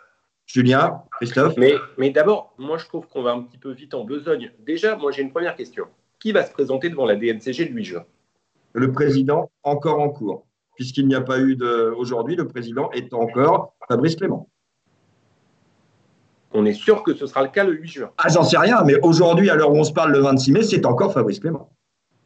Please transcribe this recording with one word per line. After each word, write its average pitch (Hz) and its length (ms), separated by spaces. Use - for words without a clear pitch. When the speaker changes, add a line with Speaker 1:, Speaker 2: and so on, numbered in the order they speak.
Speaker 1:
Julien, 131 560
Christophe ? 131 440
Speaker 2:
Mais, 135 180
mais 135 120
d'abord, 143 480
moi 147 200
je 165 80
trouve 165 200
qu'on 135 160
va 120 80
un 123 120
petit 123 160
peu 139 120
vite 139 240
en 120 100
besogne. 143 460
Déjà, 208 320
moi 143 160
j'ai 139 100
une 135 80
première 165 240
question. 101 300
Qui 220 140
va 175 120
se - 60
présenter 135 380
devant 139 160
la 123 100
D 110 140
N 110 120
C 131 120
G 143 120
le 143 100
huit 110 100
juin ? 90 200
Speaker 1:
Le 131 180
président, 135 600
encore 147 380
en 143 80
cours. - 360
Puisqu'il 131 320
n'y 135 80
a 127 60
pas 127 180
eu 131 180
de, 117 400
aujourd'hui, 123 400
le 160 120
président 120 440
est 120 220
encore 120 600
Fabrice 131 280
Clément. - 320
Speaker 2:
On 107 120
est 104 100
sûr - 280
que 160 120
ce 143 120
sera 180 160
le 175 60
cas 196 160
le 185 80
huit 160 160
juin ? 131 300
Speaker 1:
Ah, 165 100
j'en 165 140
sais 165 160
rien, 202 260
mais 143 180
aujourd'hui, 170 480
à 156 60
l'heure 151 160
où 151 40
on 151 80
se - 80
parle, 156 200
le 139 80
vingt-six 135 320
mai, 214 100
c'est 196 240
encore 127 260
Fabrice 107 280
Clément. - 300